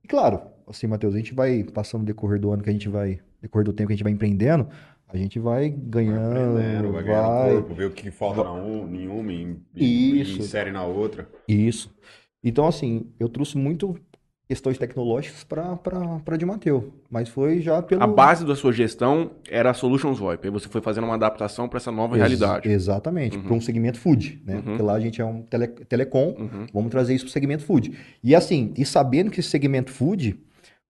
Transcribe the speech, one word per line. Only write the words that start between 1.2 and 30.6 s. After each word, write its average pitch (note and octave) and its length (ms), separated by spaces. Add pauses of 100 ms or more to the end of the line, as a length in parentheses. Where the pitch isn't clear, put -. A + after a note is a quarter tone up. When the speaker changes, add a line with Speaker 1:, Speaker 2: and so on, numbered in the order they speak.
Speaker 1:
vai B2+ 300
passando G#2+ 380
o - 40
decorrer G#2 320
do G2+ 120
ano G#2 120
que G#2 60
a G#2 40
gente G#2 180
vai, G2+ 300 (200)
decorrer - 240
do G#2 80
tempo G#2 160
que G#2+ 60
a - 20
gente G#2 80
vai G#2+ 80
empreendendo, A2 560 (400)
a - 80
gente G2 220
vai A#2+ 320
Speaker 2:
Vai C#3+ 100
Speaker 1:
ganhando, A2+ 560 (220)
Speaker 2:
aprendendo, G#2+ 340
vai F#2+ 100
ganhando G#2+ 260
Speaker 1:
vai A#2 260
Speaker 2:
corpo, F#2+ 200
vê F#2 120
o F#2+ 40
que G2+ 200
falta G#2 320
Speaker 1:
va- - 20
Speaker 2:
na F2+ 80
um, F#2+ 420
em F#2 140
uma G#2 240
e, F2 240 (180)
e C#3 460
Speaker 1:
Isso. - 200
Speaker 2:
insere G2+ 300
na F#2+ 140
outra. G2 420 (220)
Speaker 1:
Isso. G#2+ 420 (540)
Então, B2 240
assim, A#2 500
eu A#2 100
trouxe C#3 280
muito E3+ 420 (480)
questões C3 320
tecnológicas A#2+ 680
pra, F3 320
pra, F3 440
pra D#3+ 180
de E3+ 80
Mateu, D#3+ 480 (160)
mas A#2 180
foi D3+ 320
já D#3+ 220
pelo F#3 200
Speaker 3:
A G#3+ 40
base E3 400
da C#3+ 100
sua C3 160
gestão A#2+ 600 (140)
era A#2+ 240
a B2 40
Solutions C3+ 440
voip, F#2 240
aí G2 80
você G2+ 200
foi A2 100
fazendo A2 240
uma A2+ 120
adaptação A2 520
pra - 80
essa A#2+ 160
nova A2+ 240
Speaker 1:
Ex-, A2 60
Speaker 3:
realidade. G#2 480
Speaker 1:
exatamente, G2+ 680
Speaker 3:
Uhum. G2 60
Speaker 1:
pra G2 100
um A#2 80
segmento A#2 380
food, - 480
né? G2 100
Speaker 3:
Uhum. G#2 60
Speaker 1:
Porque G#2+ 200
lá G#2 120
a G#2+ 60
gente A2+ 200
é A#2 40
um A2+ 180
tele-, A#2+ 260 (160)
telecom, C3+ 540
Speaker 3:
Uhum. A2 340
Speaker 1:
vamos G#2+ 180
trazer B2+ 240
isso C3 120
pro - 60
segmento C#3+ 300
food. C#3+ 300 (320)
E B2+ 100
assim, D#3+ 400
e C3+ 120
sabendo D3 440
que F#3+ 100
esse - 100
segmento C#3 400
food, C3+ 500 (480)